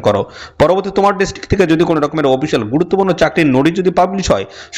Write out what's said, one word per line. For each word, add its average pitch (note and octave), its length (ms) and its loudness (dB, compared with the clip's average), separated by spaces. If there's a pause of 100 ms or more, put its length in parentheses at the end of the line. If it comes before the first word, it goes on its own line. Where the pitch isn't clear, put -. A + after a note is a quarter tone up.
করো। G2+ 140 0 (380)
পরবর্তী F#3+ 280 2 (100)
তোমার G3+ 220 2
ডিস্ট্রিক্ট - 300 -6
থেকে G3 200 2
যদি E3 180 2
কোনো D#3+ 160 0
রকমের D3 300 -2
অফিসিয়াল C3 280 -2 (100)
গুরুত্বপূর্ণ F#3 380 0 (100)
চাকরির D#3 340 2
নোটিশ D3+ 240 2
যদি F3+ 200 0
পাবলিশ F#3+ 340 0
হয়, G2 120 -2 (320)